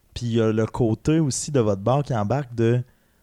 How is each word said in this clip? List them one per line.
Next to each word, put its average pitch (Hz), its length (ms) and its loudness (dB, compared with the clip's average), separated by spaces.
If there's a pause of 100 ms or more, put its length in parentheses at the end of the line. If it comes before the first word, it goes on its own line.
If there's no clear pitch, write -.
(120)
puis - 140 -8
il 117 80 -2
y 117 80 4
a 110 100 2
le 110 140 0
côté 127 540 0
aussi 147 320 -2
de 139 80 4
votre 104 200 0
bar 123 220 0
qui 139 120 -6
embarque 120 400 -2
de, « 117 280 2 (400)